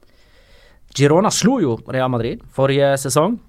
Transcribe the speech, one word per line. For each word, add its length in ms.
Girona 400
slo 240
jo 140
Real 220
Madrid 300
forrige 460
sesong, 400